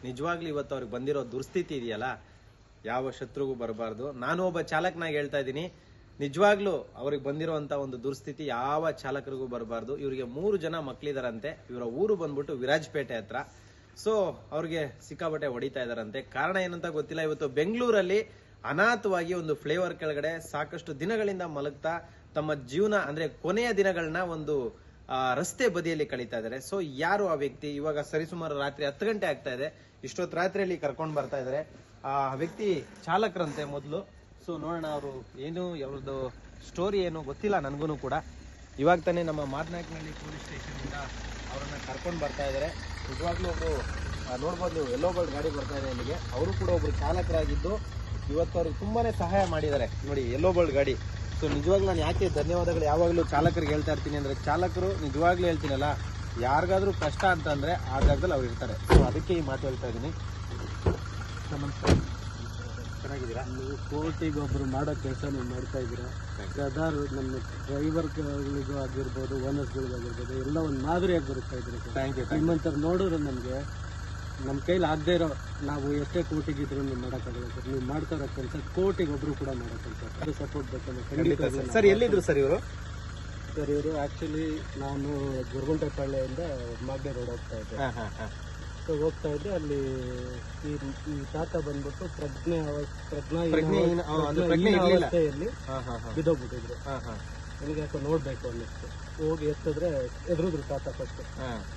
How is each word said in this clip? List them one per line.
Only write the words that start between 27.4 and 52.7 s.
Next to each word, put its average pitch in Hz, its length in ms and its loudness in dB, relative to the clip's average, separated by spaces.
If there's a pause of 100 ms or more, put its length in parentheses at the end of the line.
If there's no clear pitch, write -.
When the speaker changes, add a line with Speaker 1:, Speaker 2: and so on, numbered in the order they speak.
Speaker 1:
ಇವಾಗ 147 240 0
ಸರಿಸುಮಾರು 160 600 -2
ರಾತ್ರಿ 143 260 -2
ಹತ್ತು 143 200 -2
ಗಂಟೆ 208 220 0
ಆಗ್ತಾ 139 260 -2
ಇದೆ. 139 380 -6 (120)
ಇಷ್ಟೊತ್ತು 165 340 -4
ರಾತ್ರಿಯಲ್ಲಿ 185 400 2
ಕರ್ಕೊಂಡು 151 380 -2
ಬರ್ತಾ 143 240 -2
ಇದ್ದಾರೆ. 135 300 -2 (340)
ಆ 135 300 0
ವ್ಯಕ್ತಿ 165 500 -2 (220)
ಚಾಲಕರಂತೆ 170 580 0
ಮೊದಲು. 143 560 -8 (280)
So, 165 140 -4
ನೋಡೋಣ 160 260 -4
ಅವರು 139 380 -6 (140)
ಏನು, 170 440 -4
ಅವ್ರದ್ದು 135 500 -6 (360)
ಸ್ಟೋರಿ 196 300 2
ಏನು 165 220 0
ಗೊತ್ತಿಲ್ಲ 170 380 0
ನನಗೂ 143 380 -2
ಕೂಡ. 131 160 -2 (640)
ಇವಾಗ 165 200 6
ತಾನೇ 170 240 2
ನಮ್ಮ 151 220 -2
ಮಾದನಾಯಕನಹಳ್ಳಿ 160 640 -6
ಪೊಲೀಸ್ 151 320 -10
ಸ್ಟೇಷನಿಂದ 139 500 -8 (600)
ಅವರನ್ನ 139 400 -8
ಕರ್ಕೊಂಡು 170 260 -4
ಬರ್ತಾ 143 260 -2
ಇದ್ದಾರೆ. 135 220 0 (420)
ನಿಜವಾಗ್ಲೂ 170 400 0
ಅವರು, 160 260 0 (580)
ಆ, - 20 -2
ನೋಡ್ಬೋದು, 160 540 0
ಯೆಲ್ಲೋ 147 220 2
ಬರ್ಡ್ 175 200 2
ಗಾಡಿ 147 180 0
ಬರ್ತಾ 143 280 -4
ಇದೆ 135 120 -2
ಇಲ್ಲಿಗೆ. 127 240 -2
ಅವರು 160 400 0
ಕೂಡ 185 160 2
ಒಬ್ರು 160 220 4
ಚಾಲಕರಾಗಿದ್ದು 165 1080 2 (340)
ಇವತ್ತು 165 260 2
ಅವ್ರಿಗೆ 165 200 0
ತುಂಬಾನೇ 226 320 2
ಸಹಾಯ 190 340 4
ಮಾಡಿದ್ದಾರೆ. 151 420 2
ನೋಡಿ, 135 440 0
ಯೆಲ್ಲೋ 170 220 6
ಬರ್ಡ್ 170 180 6
ಗಾಡಿ. 135 240 4 (460)
So, 147 120 2
ನಿಜವಾಗ್ಲೂ 185 340 6
ನಾನು 180 120 4
ಯಾಕೆ 170 300 4
ಧನ್ಯವಾದಗಳು 165 540 2